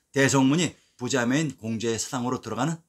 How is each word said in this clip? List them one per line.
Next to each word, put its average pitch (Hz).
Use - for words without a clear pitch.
대성문이 135
부자매인 127
공제의 113
사당으로 123
들어가는 120